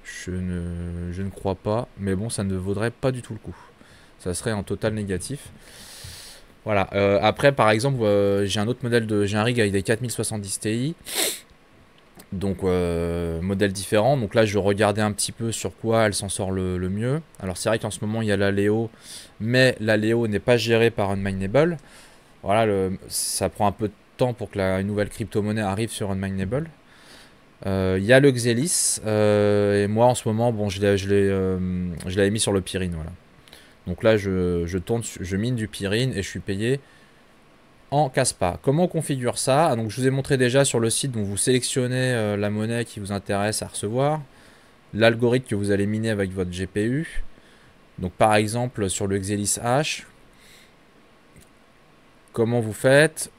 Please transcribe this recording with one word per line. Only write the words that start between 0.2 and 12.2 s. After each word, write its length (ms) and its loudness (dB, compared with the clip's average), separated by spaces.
ne, 800 -6
je 100 -8
ne 80 -4
crois 240 -4
pas, 340 -4
mais 160 -2
bon, 160 -4
ça 120 -4
ne 120 -2
vaudrait 340 -2
pas 220 -2
du 100 -6
tout 120 -12
le 60 -12
coup. 160 -14
Ça 160 -6
serait 200 -4
en 100 -4
total 320 -4
négatif. 540 -6
Voilà, 280 0
euh, 280 4
après, 300 4
par 180 4
exemple, 320 2
euh, 440 4
j'ai 140 -4
un 80 0
autre 140 -2
modèle 240 0
de, 200 2
j'ai 120 -2
un 60 2
rig 160 0
avec 120 2
des 120 0
quatre 180 0
mille 100 -6
soixante-dix 480 -6
T 160 -2
I. 200 -4